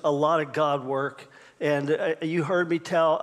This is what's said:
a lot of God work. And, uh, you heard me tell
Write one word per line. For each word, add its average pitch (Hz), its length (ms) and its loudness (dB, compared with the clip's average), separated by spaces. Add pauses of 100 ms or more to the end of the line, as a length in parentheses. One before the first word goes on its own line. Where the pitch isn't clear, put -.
a 151 80 2
lot 151 280 2
of 139 140 -4
God 143 320 0
work. 135 440 -6 (300)
And, 147 320 0
uh, 156 300 0
you 165 220 -2
heard 175 260 0
me 170 100 0
tell 165 420 2